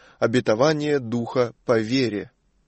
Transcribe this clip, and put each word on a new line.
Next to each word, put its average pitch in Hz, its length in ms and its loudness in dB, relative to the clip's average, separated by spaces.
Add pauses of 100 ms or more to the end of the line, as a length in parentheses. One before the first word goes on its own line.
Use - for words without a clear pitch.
(180)
обетование 135 800 2
Духа 117 540 -2 (100)
по 117 140 2
вере. 110 520 -2 (380)